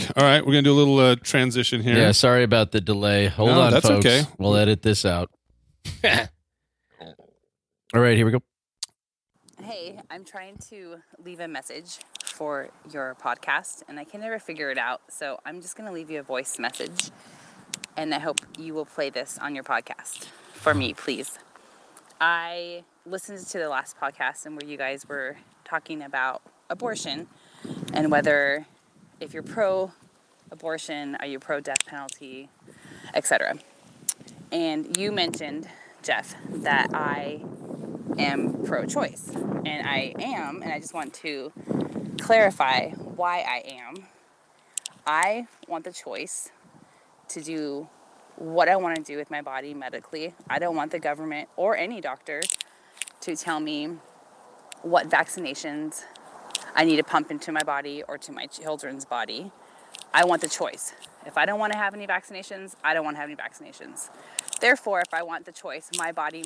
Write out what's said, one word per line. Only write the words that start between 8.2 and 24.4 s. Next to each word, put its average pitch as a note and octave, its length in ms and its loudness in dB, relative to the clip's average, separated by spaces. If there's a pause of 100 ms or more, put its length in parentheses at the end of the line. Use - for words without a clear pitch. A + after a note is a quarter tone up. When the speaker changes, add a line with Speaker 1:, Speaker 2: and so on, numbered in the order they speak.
Speaker 2:
we A2 60 4
go. A#2+ 100 4 (1200)
Speaker 4:
Hey, G3 360 -14 (120)
I'm F4 140 -14
trying G3 340 -16 (100)
to F3+ 280 -18 (280)
leave F3 160 -14
a E3+ 80 -8
message D#3 500 -12 (240)
for D3 460 -4 (240)
your C3+ 300 -6
podcast, C#3+ 680 -2
and C#3+ 100 -14
I D3 60 -14
can G3+ 160 -16
never A3 180 -6
figure D3+ 320 -6
it C3 60 -4
out, B2 320 -2
so C#3 380 -10
I'm E3+ 160 -12
just F3+ 120 -14
gonna G#3+ 180 -14
leave D#3+ 180 -12
you D#3 100 -8
a - 20 -10
voice C3+ 360 -6
message, - 520 -6 (880)
and D#3 180 -2
I C#3 40 0
hope D3+ 220 -6 (180)
you D#3+ 160 -10
will D#3 100 -6
play C#3+ 240 -6
this B2+ 300 -8
on C#3+ 160 -8
your C3+ 100 -10
podcast. - 600 -6 (260)
For - 220 2
me, B2+ 180 0
please. - 460 -8 (840)
I E3+ 640 -2 (220)
listened F#3+ 400 -10
to - 120 -8
the D#3 120 -4
last C3+ 280 -6
podcast C#3 460 -6